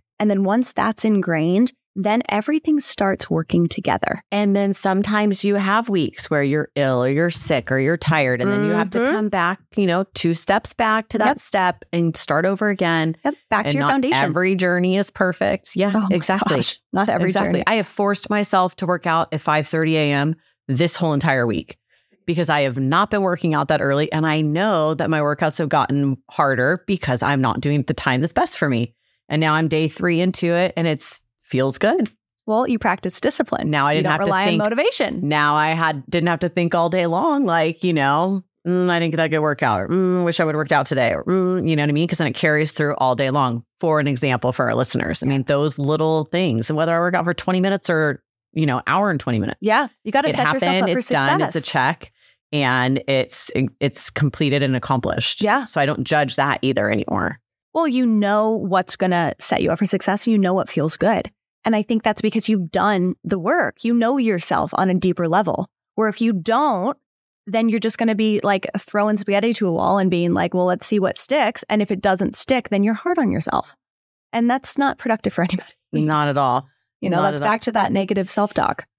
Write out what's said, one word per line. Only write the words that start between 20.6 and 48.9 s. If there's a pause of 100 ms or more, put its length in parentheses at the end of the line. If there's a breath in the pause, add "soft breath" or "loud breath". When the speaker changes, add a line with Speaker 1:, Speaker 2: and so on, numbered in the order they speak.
Speaker 2:
this
whole
entire
week (480)
because
I
have
not
been
working
out
that
early.
And
I
know
that
my
workouts
have
gotten (140)
harder
because
I'm
not
doing
the
time
that's
best
for
me. (340)
And
now
I'm
day
three
into
it
and
it's (240)
feels
good. (360)
Speaker 1:
Well,
you
practice
discipline.
Speaker 2:
Now
I
Speaker 1:
You
Speaker 2:
didn't
Speaker 1:
don't
Speaker 2:
have
to
Speaker 1:
rely
on
Speaker 2:
think
Speaker 1:
motivation.
Speaker 2:
Now
I
had,
didn't
have
to
think
all
day
long,
like,
you
know, (240)
"Mm,
I
didn't
get
that
good
workout,"
or,
"Mm,
wish
I
would've
worked
out
today,"
or,
"Mm,"
you
know
what
I
mean?
'Cause
then
it
carries
through
all
day
long. (160)
For
an
example
for
our
listeners,
I
mean,
those
little
things,
and
whether
I
work
out
for
twenty
minutes
or, (320)
you
know,
hour